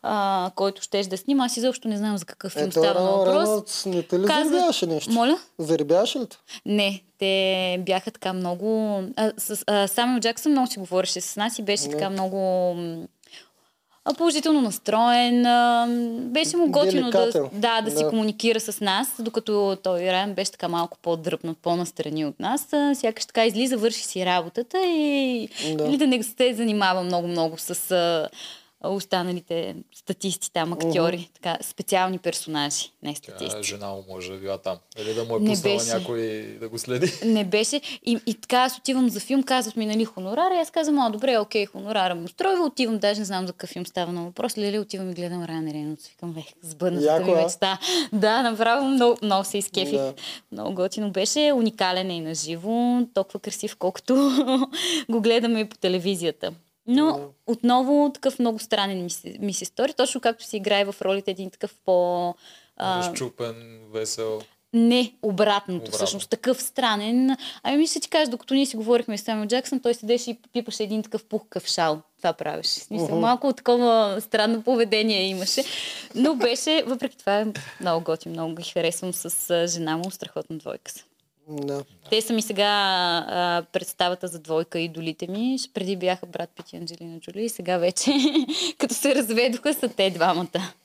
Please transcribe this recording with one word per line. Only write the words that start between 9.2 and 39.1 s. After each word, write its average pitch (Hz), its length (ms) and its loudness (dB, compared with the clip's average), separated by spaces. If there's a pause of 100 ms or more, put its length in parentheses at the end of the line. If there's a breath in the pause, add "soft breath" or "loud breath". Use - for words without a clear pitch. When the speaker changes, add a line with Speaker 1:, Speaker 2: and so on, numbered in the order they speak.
Speaker 1:
с, - 280 -8
а, 202 220 2
Самюел 240 320 2
Джаксън 233 320 0
много 262 140 4
си 214 120 -8
говореше 185 420 -2
с - 160 -8
нас 208 220 -2
и 226 40 -8
беше 202 200 0
Speaker 2:
Мгм. 143 100 -4
Speaker 1:
така 180 180 -2
много, 190 260 -2 (380)
м, 170 220 -6 (1080 loud breath)
а, - 100 0
положително 311 460 2
настроен, 240 840 4
а, 240 400 6
м, 240 80 0 (260)
беше 294 360 0
му 330 140 4
готино 285 400 4
да, - 100 4
Speaker 2:
Деликатен. 170 320 2
Speaker 1:
да, 226 280 2
да 214 100 -4
си 147 60 -2
Speaker 2:
Да. 156 140 2
Speaker 1:
комуникира 220 500 0
с 214 200 -8
нас, 196 280 0 (100)
докато 214 580 0
той, 185 260 -2
Райан, 185 320 0
беше 190 180 -4
така - 160 -6
малко 170 300 -2
по-дръпнат, 165 600 -4
по-настрани 165 680 -2
от 139 140 -8
нас. 240 320 -2
А, 285 220 4
сякаш 226 320 -2
така 226 200 2
излиза, 240 300 2
върши 220 260 0
си 185 240 -4
работата 180 520 0
и 285 680 0 (200 loud breath)
Speaker 2:
Да. 311 160 0
Speaker 1:
нали, 277 120 2
да 294 100 4
не 254 160 2
се 254 320 0
занимава 208 480 2
много-много 175 560 0
с, - 320 -6
а, 170 380 2 (580 loud breath)
останалите 180 880 -4 (200)
статисти - 580 -6
там, 165 180 0
Speaker 2:
Мгм. 160 80 -6
Speaker 1:
актьори, 165 560 0
така, 170 280 -6
специални 185 560 -2
персонажи, 147 720 -4 (120)
не 147 120 -8
Speaker 3:
Тя - 40 -12
Speaker 1:
статисти. 104 460 -10
Speaker 3:
жена 101 240 -6
му 98 200 -10
може 92 240 -10
да 95 60 -12
била 98 200 -6
там. 95 180 -6 (220)
Или 110 160 -4
да 117 100 -2
му 117 120 -2
е 107 40 2
Speaker 1:
Не 107 80 4
Speaker 3:
пуснала 165 280 2
Speaker 1:
беше. 113 180 0
Speaker 3:
някой 120 260 -2 (400)
да 113 80 -10
го 113 100 -8
следи. 127 340 0 (120)
Speaker 1:
Не 220 200 2
беше. 214 360 0 (220 loud breath)
И, 233 240 0
и 226 80 -2
така - 240 -2
аз 254 200 2
отивам 262 300 2
за 202 120 -2